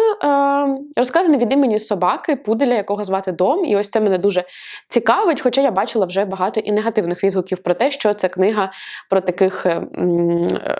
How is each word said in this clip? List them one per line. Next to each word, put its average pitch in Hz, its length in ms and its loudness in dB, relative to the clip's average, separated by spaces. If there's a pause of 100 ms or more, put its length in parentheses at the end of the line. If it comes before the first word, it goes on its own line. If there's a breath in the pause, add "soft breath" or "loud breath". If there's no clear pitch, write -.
(240)
е, 277 540 2 (200)
розказаний 294 420 2
від 220 140 2
імені 254 260 2
собаки, 208 560 0
пуделя, 233 380 0
якого 202 300 -2
звати 190 280 -2
Дом. 240 340 0
І 214 100 0
ось 208 140 0
це 220 120 0
мене 196 160 2
дуже 180 260 0 (460 loud breath)
цікавить, 277 520 2
хоча 254 200 2
я 277 100 2
бачила 196 340 0
вже 180 200 -2
багато 190 340 -2
і 214 120 -4
негативних 208 520 0
відгуків 185 400 0
про 180 100 0
те, 240 180 2
що 214 220 0
це 208 140 -2
книга 190 440 0 (380 loud breath)
про 190 120 2
таких, 190 440 0
е, 185 40 4 (280)
м, 170 640 0 (200)